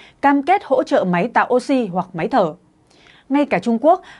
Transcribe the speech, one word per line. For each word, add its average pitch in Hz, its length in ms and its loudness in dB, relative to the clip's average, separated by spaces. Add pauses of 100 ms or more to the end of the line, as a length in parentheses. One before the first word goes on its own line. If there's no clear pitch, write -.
(200)
cam 277 220 2
kết 359 220 0
hỗ 269 180 0
trợ 277 220 0
máy 180 240 0
tạo 214 260 0
oxy 254 320 0
hoặc 180 260 -6
máy 170 160 -6
thở. 202 260 0 (720)
Ngay 277 160 2
cả 185 140 -2
Trung 226 220 -2
Quốc, 330 220 2 (180)